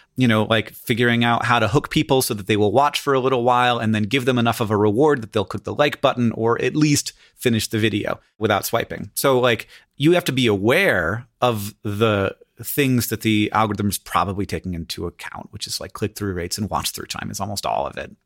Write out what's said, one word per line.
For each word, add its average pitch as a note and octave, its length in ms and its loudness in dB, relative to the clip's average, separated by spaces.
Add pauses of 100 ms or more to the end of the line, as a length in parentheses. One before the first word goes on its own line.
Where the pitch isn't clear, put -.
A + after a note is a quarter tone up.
(140)
you B2+ 140 2
know, A2 160 4
like, G#2+ 300 -2
figuring A#2+ 500 2
out A#2+ 220 2
how A#2+ 120 4
to A2 100 2
hook C#3 200 0
people C#3+ 320 2
so B2+ 140 -2
that G2 120 -10
they G#2+ 120 2
will G#2 120 4
watch C#3 300 2
for C#3 140 0
a C3 60 2
little B2+ 240 0
while B2 340 2
and A2 160 0
then G#2+ 80 0
give A#2+ 240 0
them B2+ 120 2
enough A#2 220 0
of G#2+ 100 -2
a G#2+ 60 2
reward A2+ 460 2
that G#2+ 100 -14
they'll G#2 140 -2
click - 180 -10
the G#2 100 -6
like D3 280 0
button B2 300 2
or A2+ 280 0
at B2+ 160 -2
least D3+ 380 2 (200)
finish A2+ 320 0
the A2+ 120 -4
video G#2+ 420 -2 (180)
without G#2 260 0
swiping. - 500 -6
So, C3 260 2
like, A#2+ 260 0 (300)
you D3+ 160 2
have F3 120 2
to - 80 -2
be B2+ 140 2
aware A2 800 2 (140)
of G#2+ 420 -2
the G2+ 540 0 (260)
things B2+ 460 0
that - 140 -6
the G#2+ 300 2
algorithm's G#2 460 0
probably F#2+ 480 -2
taking F2+ 280 -6
into E2+ 340 -8
account, - 420 -16
which - 160 -12
is, - 140 -8
like, - 120 -12
click-through G2+ 420 -6
rates F2 220 -6
and G#2 140 -4
watch-through - 360 -6
time - 260 -10
is - 80 -8
almost G2+ 260 -8
all A#1 180 -2
of - 120 -8
it, - 180 -12 (120)